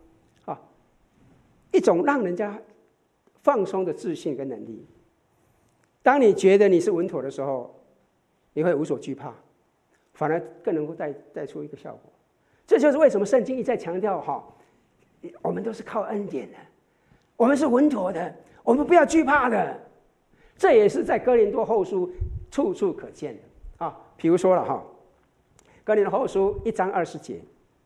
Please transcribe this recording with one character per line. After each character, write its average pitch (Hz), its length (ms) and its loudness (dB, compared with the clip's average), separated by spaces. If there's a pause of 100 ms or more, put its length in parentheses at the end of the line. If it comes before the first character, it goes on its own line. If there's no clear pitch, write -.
(460)
啊， 139 140 -10 (1120)
一 - 80 4
种 175 240 2
让 285 200 0
人 175 100 -4
家 208 260 -8 (840)
放 254 220 2
松 190 200 -4
的 165 80 -4
自 165 220 -8
信 143 220 -6
跟 135 120 -10
能 110 180 -12
力。 113 180 -16 (1160)
当 277 180 4
你 214 140 6
觉 196 240 4
得 202 100 6
你 175 120 4
是 202 100 -2
稳 175 160 -2
妥 135 160 -8
的 135 80 -8
时 139 100 -12
候， 135 340 -8 (800)
你 151 100 -4
会 175 120 0
无 147 100 -2
所 151 140 -6
惧 135 160 -10
怕， 131 200 -16 (760)
反 151 180 -4
而 160 100 -2 (220)
更 196 120 -2
能 151 120 -4
够 165 80 -10
带， 156 180 -8 (200)
带 156 140 -12
出 147 160 -14
一 147 60 -12
个 147 80 -18
效 - 160 -18
果。 - 200 -20 (540)
这 - 120 4
就 294 120 4
是 277 80 2
为 311 100 6
什 208 100 2
么 202 60 0
圣 240 200 2
经 254 120 -6
一 240 60 -4
再 233 140 -2
强 180 240 -6
调 190 200 -2
哈， 139 240 -6 (960)
我 175 100 -6
们 180 120 -6
都 220 100 -6
是 220 100 -14
靠 214 200 -6
恩 208 240 -6
典 127 240 -10
的， - 60 -20 (800)
我 233 100 4
们 277 100 4
是 294 100 2
稳 262 220 4
妥 202 240 -2
的， 170 220 -8 (280)
我 233 120 4
们 285 120 0
不 320 60 4
要 330 140 8
惧 311 180 2
怕 262 240 2
的。 180 320 -2 (760)
这 370 160 4
也 214 160 8
是 339 140 -2
在 240 160 -2
哥 247 160 0
林 214 160 4
多 - 140 -2
后 208 200 0
书 180 260 -4 (400)
处 226 240 -2
处 180 180 -2
可 120 180 -14
见 131 260 -12
的 - 500 -14
啊。 143 120 -10 (180)
比 165 120 -2
如 175 80 4
说 185 180 4
了 170 100 0
哈， 131 200 -6 (1000)
哥 214 120 0
林 208 100 4
多 185 60 -4
后 180 180 -2
书 196 360 -2
一 226 60 -2
章 196 220 -2
二 180 120 -2
十 156 140 -14
节， 90 220 -14 (460)